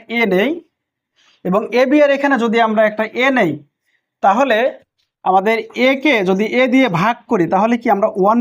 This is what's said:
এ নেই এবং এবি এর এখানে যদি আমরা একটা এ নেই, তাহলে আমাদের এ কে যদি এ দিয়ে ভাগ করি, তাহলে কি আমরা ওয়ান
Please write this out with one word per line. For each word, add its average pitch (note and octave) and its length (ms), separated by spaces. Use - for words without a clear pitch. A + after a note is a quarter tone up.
এ A#3 160
নেই G3 240
এবং F#3 160
এবি C4 280
এর C#4 100
এখানে C#4 280
যদি A3+ 220
আমরা A3 240
একটা G#3+ 180
এ A#3+ 180
নেই, F3+ 200
তাহলে A3 340
আমাদের F#3+ 320
এ B3 200
কে C4+ 280
যদি F#3+ 280
এ B3 160
দিয়ে B3+ 220
ভাগ G3+ 260
করি, F#3 200
তাহলে G#3 300
কি A#3+ 120
আমরা G3+ 260
ওয়ান G#3 260